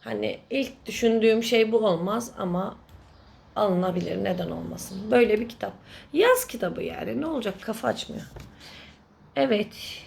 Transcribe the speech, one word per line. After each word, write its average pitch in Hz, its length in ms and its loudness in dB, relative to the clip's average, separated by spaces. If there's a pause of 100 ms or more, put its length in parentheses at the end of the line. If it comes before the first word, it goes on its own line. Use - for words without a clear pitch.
Hani 110 380 -4 (120)
ilk - 360 -4
düşündüğüm 226 560 4
şey 226 300 4
bu 226 60 6
olmaz 208 600 0
ama 190 380 -2 (800)
alınabilir. 180 680 0
Neden 180 260 -2
olmasın? 175 600 -8
Böyle 226 300 6
bir 233 80 -6
kitap. - 240 -10 (400)
Yaz 466 340 4
kitabı 170 360 -6
yani. 190 380 -6
Ne 311 60 -4
olacak? 233 340 -4
Kafa - 280 -4
açmıyor. - 340 -4 (1120)
Evet. 233 720 -2